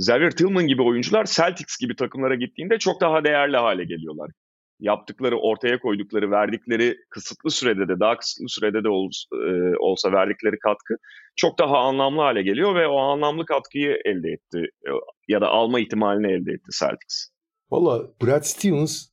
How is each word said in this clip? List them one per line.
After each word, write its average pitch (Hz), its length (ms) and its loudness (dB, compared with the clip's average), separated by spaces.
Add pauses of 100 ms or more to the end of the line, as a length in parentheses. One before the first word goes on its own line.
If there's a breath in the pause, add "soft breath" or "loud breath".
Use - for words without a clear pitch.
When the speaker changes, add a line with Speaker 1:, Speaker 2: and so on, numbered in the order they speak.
Speaker 1:
Xavier 123 300 2
Tillman 180 360 2
gibi 131 160 0
oyuncular 123 420 2
Celtics 175 560 -2
gibi 127 160 -6
takımlara 131 380 -2
gittiğinde 156 440 -4
çok 180 220 -2
daha 156 240 2
değerli 143 320 2
hale 104 280 2
geliyorlar. 80 460 -10 (500)
Yaptıkları, 107 560 -2
ortaya 120 420 0
koydukları, 101 520 -2
verdikleri 110 640 0 (140)
kısıtlı - 400 -8
sürede 101 380 0
de, 90 120 0
daha 113 160 4
kısıtlı - 320 -8
sürede 107 360 -2
de 110 40 2
ol-, 95 440 -2
e, 90 460 0
olsa 95 340 0
verdikleri 101 460 2
katkı - 360 -2 (420 loud breath)
çok - 220 2
daha 143 200 4
anlamlı 135 420 2
hale 123 220 2
geliyor 135 320 2
ve 170 120 4
o 143 120 0
anlamlı 147 480 0
katkıyı 143 580 -2
elde 90 260 -2
etti, - 280 -8
e, - 320 -6 (380)
ya 101 120 2
da 101 80 2
alma 117 320 2
ihtimalini 104 520 0
elde 92 200 -2
etti - 180 -12 (100)
Celtics. - 500 -6 (400)
Speaker 2:
Valla 135 320 2 (200)
Brad 139 200 2
Stevens 156 720 -2